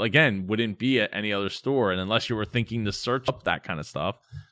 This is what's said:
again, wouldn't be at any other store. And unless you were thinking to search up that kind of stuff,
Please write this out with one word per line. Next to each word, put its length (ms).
again, 460
wouldn't 320
be 220
at 120
any 200
other 180
store. 400
And 100
unless 280
you 80
were 80
thinking 400
to 80
search 360
up 160
that 200
kind 160
of 60
stuff, 300